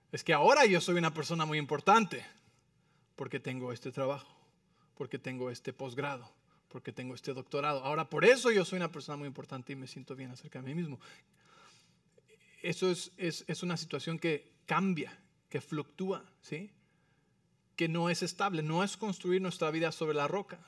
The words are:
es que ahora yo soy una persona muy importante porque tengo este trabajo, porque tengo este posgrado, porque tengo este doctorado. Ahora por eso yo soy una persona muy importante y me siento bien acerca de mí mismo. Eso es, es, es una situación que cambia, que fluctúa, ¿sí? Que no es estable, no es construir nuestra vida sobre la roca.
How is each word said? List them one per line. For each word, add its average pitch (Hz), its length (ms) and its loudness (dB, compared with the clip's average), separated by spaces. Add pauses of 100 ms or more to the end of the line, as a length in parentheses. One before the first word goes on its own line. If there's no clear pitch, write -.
(120)
es 139 120 -6
que 165 100 4
ahora 240 320 8
yo 180 160 6
soy 175 140 0
una 165 180 2
persona 160 320 -2
muy 156 120 0
importante 151 680 4 (920)
porque - 240 -6
tengo 127 320 -6
este 123 200 -8
trabajo, 135 440 -4 (600)
porque 131 240 -8
tengo 127 300 -6
este 123 240 -8
posgrado, 135 580 -8 (380)
porque 127 220 -14
tengo 127 240 -10
este 135 180 -8
doctorado. 143 500 -2
Ahora 151 260 -2
por 151 160 2
eso 240 260 8
yo 196 140 4
soy 185 120 -6
una 175 140 -2
persona 147 260 -10
muy 143 100 -8
importante 135 460 -12
y - 20 -12
me 131 120 -12
siento 135 280 -14
bien 131 160 -12
acerca 131 300 -14
de 131 60 -10
mí 139 80 -6
mismo. 156 240 -6 (1600)
Eso 175 280 0
es, 175 280 -4
es, 170 300 -4
es 165 160 -6
una 175 140 -2
situación 160 400 -6
que 156 340 -2 (140)
cambia, 175 520 0 (320)
que 135 120 -6
fluctúa, 170 640 -6 (160)
¿sí? 180 300 -10 (1040)
Que 165 120 2
no 170 220 2
es 170 140 0
estable, 170 400 -2
no 160 200 2
es 202 140 -4
construir 185 440 0
nuestra 170 300 -2
vida 160 200 0
sobre 156 240 -2
la 143 120 2
roca. 175 400 -4